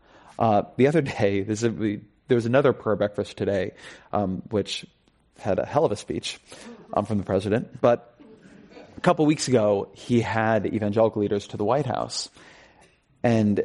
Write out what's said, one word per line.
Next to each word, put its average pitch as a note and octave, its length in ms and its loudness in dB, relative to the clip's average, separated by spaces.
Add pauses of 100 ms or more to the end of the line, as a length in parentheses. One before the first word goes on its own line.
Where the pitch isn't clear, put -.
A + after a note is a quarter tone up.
(400)
Uh, G#2+ 240 4 (140)
the B2 100 6
other D#3 140 4
day, G2+ 420 0
this G#2+ 180 -4
is A#2 100 0
a, G#2 280 -4 (280)
there B2+ 80 4
was A#2 120 0
another C3 260 4
prayer G#2+ 220 -2
breakfast G2+ 420 -4
today, G2 360 -2 (380)
um, F#2+ 380 -2
which - 380 -4 (500)
had F#2+ 220 -2
a - 80 -2
hell D3+ 180 0
of A#2+ 60 0
a G#2 40 -2
speech, - 440 -8 (540)
um, G#2 120 0
from G#2 140 -2
the F#2 40 -4
president. G2+ 560 -2
But - 360 2 (800)
a - 40 -14
couple E3 260 2
weeks D3+ 200 0
ago, G#2 460 2
he - 260 0
had A2 460 0
evangelical G#2+ 560 0
leaders G2+ 280 -2
to - 80 -14
the G#2+ 60 -4
White C3 220 0
House. - 420 -6 (920)
And A2 440 2